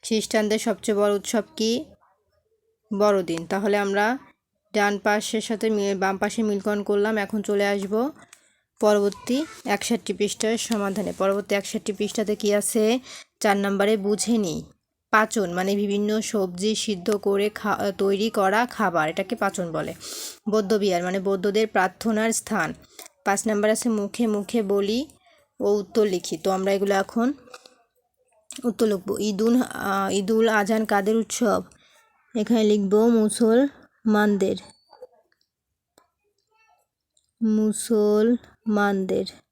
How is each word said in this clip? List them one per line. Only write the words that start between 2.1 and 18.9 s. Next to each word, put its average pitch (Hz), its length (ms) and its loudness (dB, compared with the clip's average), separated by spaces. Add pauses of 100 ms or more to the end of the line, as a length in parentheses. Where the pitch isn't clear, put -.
বড়দিন। 190 540 0
তাহলে 202 300 0
আমরা 202 400 0 (560)
ডান 202 240 2
পাশের 214 440 -2
সাথে 220 280 -2
মি-, 202 260 0
বাম 190 220 0
পাশে 208 260 -2
মিলকরণ 208 400 -2
করলাম। 208 340 0
এখন 208 240 -4
চলে 202 260 0
আসব 202 420 -2 (680)
পরবর্তী 208 680 0 (200)
একষট্টি 214 480 -2
পৃষ্ঠার 214 440 -2
সমাধানে। 196 600 -4
পরবর্তী 196 380 0
একষট্টি 202 380 -4
পৃষ্ঠাতে 208 420 -2
কি 208 180 0
আছে? 214 460 2 (400)
চার 202 180 2
নম্বরে 202 400 0
বুঝে 208 400 0
নিই। 160 260 -2 (480)
পাচন 214 420 2
মানে 185 220 -2
বিভিন্ন 208 460 0
সবজি 196 540 -2
সিদ্ধ 208 400 -2
করে 202 340 0
খা-, 202 480 -4
তৈরি 196 320 2
করা 208 360 2
খাবার, 170 440 0